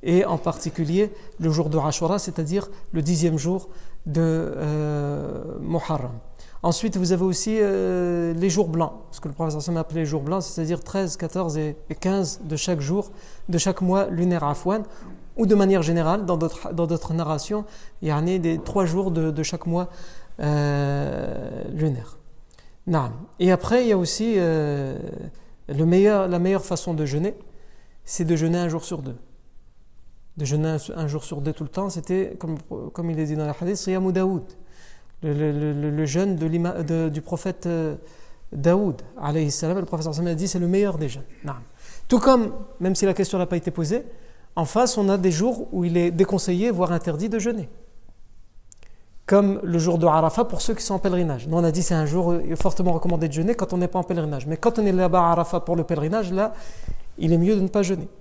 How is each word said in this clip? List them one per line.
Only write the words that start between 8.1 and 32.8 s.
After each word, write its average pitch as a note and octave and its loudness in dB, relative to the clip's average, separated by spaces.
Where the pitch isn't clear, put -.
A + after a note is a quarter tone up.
les E3+ 2
jours F3 2
blancs, D#3+ 0
ce - -12
que D#3 -6
le C#3+ -8
prophète D#3+ -2
sallallahu D3+ -4
alayhi - -
wa D3 -4
sallam E3+ -2
appelait D#3+ -2
les D#3 0
jours D3+ -2
blancs, F3+ -2
c'est-à-dire E3+ -4
treize, F#3+ -2
quatorze E3 -4
et, D3+ -4
et D#3 -6
quinze F#3 0
de D#3 -4
chaque E3 0
jour, F#3 -2
de E3+ 0
chaque F#3+ 0
mois F#3 2
lunaire, F3 2
afwan, F3+ 0
ou A3+ 4
de G3+ 8
manière F#3+ 6
générale, E3+ 2
dans F3 2
d'autres, D#3+ -2
dans E3+ 2
d'autres E3 -2
narrations, E3 -2
il D#3+ -2
y D3+ 2
en D3+ 2
a F#3 2
des E3 0
trois G3 0
jours F3+ 0
de, D#3+ 2
de D3+ -2
chaque D#3+ -6
mois, F3 0
euh, C#3+ -2
lunaire. C#3+ -2
Naam. C#3 0
Et F3+ 6
après, A3+ 4
il - 2
y G#3+ 4
a G3 4
aussi, G#3+ 0
euh, D3 0
le D3 2
meilleur, F#3+ 6
la F3 0
meilleure F#3 2
façon E3+ -4
de D#3 0
jeûner, D3+ -2
c'est - -4
de E3 2
jeûner E3 2
un F3 0
jour D#3+ -4
sur D#3+ -6
deux. C3 -10
De D3+ -4
jeûner D3+ 0
un, D#3+ 0
un D#3 -2
jour D3+ -4
sur D3 -8
deux D3 -2
tout - -6
le D3 -8
temps, G3 -4
c'était, F#3 -2
comme, D#3+ -6